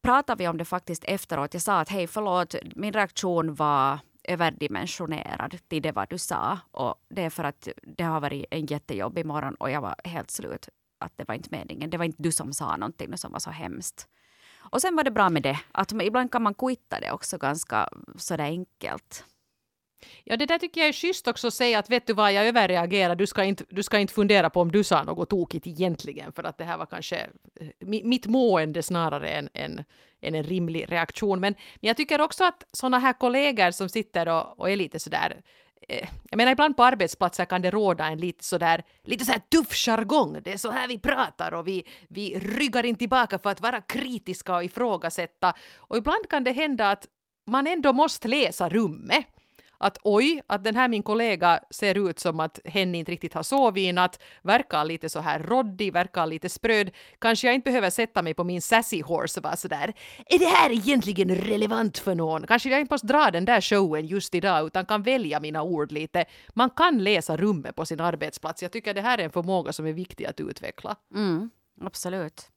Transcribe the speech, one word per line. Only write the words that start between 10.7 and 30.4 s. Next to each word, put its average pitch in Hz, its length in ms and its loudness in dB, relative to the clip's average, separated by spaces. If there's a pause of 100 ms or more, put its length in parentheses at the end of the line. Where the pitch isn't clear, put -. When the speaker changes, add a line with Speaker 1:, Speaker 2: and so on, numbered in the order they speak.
Speaker 1:
Att 170 160 -10
det 110 120 -12
var 110 60 -6
inte 147 160 -12
meningen. - 400 -10
Det 175 80 -6
var 170 60 -2
inte 165 180 -6
du 165 100 0
som 147 200 -6
sa 123 240 -6
någonting - 420 -10
som - 140 -12
var - 80 -8
så - 100 -10
hemskt." - 580 -12 (500)
Och - 220 -4
sen 349 160 2
var 302 80 2
det 269 60 2
bra 208 200 4
med 151 120 0
det. 139 160 -2 (140)
Att 196 200 -2
man, 202 140 -2
ibland 247 260 0
kan 233 100 0
man 202 120 0
quitta - 460 -4
det - 120 -6
också - 260 -8
ganska 135 500 -2 (280)
sådär 160 280 -6
enkelt. - 800 -10 (1000)
Speaker 2:
Ja, 226 120 -4
det 269 100 0
där 330 120 2
tycker 339 220 -4
jag 311 80 4
är 285 40 2
schysst - 360 -2
också 240 180 -4
att 226 80 -2
säga 240 240 2
att, 208 120 -2
"vet 240 160 2
du 233 60 0
vad, 202 200 4
jag 202 140 4
överreagerar, 185 680 4
du 190 120 2
ska 190 180 0
inte, 196 240 -2
du 190 140 -6
ska - 160 0
inte 202 160 0
fundera 196 360 4
på 180 100 2
om 170 120 4
du 202 120 6
sa 156 180 4
något 160 280 -4
tokigt 175 360 -2
egentligen, 156 680 -4
för - 120 -12
att 160 140 -8
det 165 60 -10
här 165 140 -8
var 160 80 -8
kanske, 170 300 -8 (440)
eh, 156 60 -14 (140)
mi-, 202 240 -6
mitt 247 220 0
mående 185 560 2
snarare 156 460 -2
än, 151 260 -6
än, 147 300 -8 (360)
än - 140 -6
en 156 100 -2